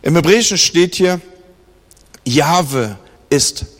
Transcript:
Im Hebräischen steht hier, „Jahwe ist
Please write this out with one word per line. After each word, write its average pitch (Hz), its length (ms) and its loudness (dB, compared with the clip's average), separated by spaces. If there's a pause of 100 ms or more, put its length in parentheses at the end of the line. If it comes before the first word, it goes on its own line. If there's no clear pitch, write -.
Im 151 120 -2
Hebräischen 190 420 2
steht 175 380 0
hier, 180 260 0 (1000)
„Jahwe 135 720 -2 (320)
ist - 360 -2 (160)